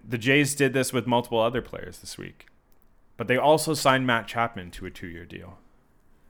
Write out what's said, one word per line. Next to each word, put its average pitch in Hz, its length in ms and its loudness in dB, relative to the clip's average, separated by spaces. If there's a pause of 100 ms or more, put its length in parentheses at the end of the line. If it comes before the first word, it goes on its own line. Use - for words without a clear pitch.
the 123 100 -4
Jays 135 380 2
did 135 180 2
this 135 180 0
with 120 140 -2
multiple 120 340 0
other 117 220 0
players - 380 -12
this - 180 -16
week. - 300 -16 (680)
But 110 120 -6
they 123 100 4
also 151 380 4
signed 131 320 4
Matt 113 200 2
Chapman 107 440 -4
to - 160 -12
a - 20 -10
two-year 87 360 -14
deal. 90 340 -16 (720)